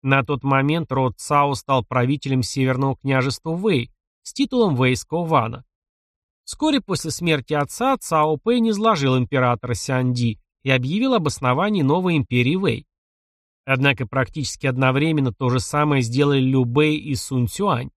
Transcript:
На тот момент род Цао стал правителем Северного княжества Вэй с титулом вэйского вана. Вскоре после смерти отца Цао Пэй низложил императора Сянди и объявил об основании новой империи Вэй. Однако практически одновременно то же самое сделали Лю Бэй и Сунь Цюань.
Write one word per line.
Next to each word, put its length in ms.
На 200
тот 220
момент 480
род 260
Цао 360
стал 300
правителем 580
Северного 540
княжества 560
Вэй 380
с 100
титулом 440
вэйского 480
вана. 400
Вскоре 360
после 300
смерти 440
отца 420
Цао 400
Пэй 240
низложил 560
императора 580
Сянди 640
и 80
объявил 440
об 120
основании 560
новой 340
империи 400
Вэй. 300
Однако 420
практически 600
одновременно 680
то 160
же 100
самое 440
сделали 380
Лю 240
Бэй 320
и 180
Сунь 340
Цюань. 480